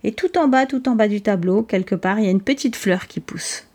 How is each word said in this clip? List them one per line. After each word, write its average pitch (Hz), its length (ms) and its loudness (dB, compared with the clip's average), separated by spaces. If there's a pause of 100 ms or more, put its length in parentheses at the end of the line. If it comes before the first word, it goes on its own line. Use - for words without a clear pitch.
Et 220 80 -2
tout 359 260 -2
en 311 120 4
bas, 262 160 4
tout 262 240 -4
en 240 60 2
bas 214 120 4
du 208 140 0
tableau, 196 420 0
quelque 190 320 -2
part, 190 240 -2
il 220 60 2
y - 20 2
a 185 40 2
une 196 100 2
petite 269 340 -2
fleur 185 320 -2
qui - 140 -8
pousse. - 540 -10